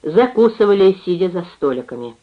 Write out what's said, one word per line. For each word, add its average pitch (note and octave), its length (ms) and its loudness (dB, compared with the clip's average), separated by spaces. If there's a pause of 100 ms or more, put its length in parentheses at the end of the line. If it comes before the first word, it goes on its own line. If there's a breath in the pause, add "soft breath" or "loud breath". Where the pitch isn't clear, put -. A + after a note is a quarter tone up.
закусывали, G3+ 1040 2
сидя F3+ 240 -2
за F3 160 -8 (100)
столиками. B2 680 -6